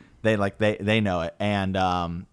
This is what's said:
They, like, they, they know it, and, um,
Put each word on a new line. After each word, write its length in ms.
They, 140
like, 220
they, 220
they 200
know 220
it, 180
and, 360
um, 560